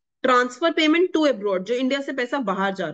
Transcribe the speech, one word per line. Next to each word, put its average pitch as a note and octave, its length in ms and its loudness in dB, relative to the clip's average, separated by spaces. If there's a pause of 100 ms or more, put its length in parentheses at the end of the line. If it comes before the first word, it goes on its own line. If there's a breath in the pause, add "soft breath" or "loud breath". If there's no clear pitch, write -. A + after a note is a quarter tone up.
(240)
transfer B3+ 500 2
payment E4 400 2
to D#4 180 2
abroad, G3 320 -2
जो G3+ 100 -4
इंडिया C4 280 -2
से C#4 120 -8
पैसा C4+ 260 -4 (120)
बाहर G3 240 -2
जा F3+ 180 -4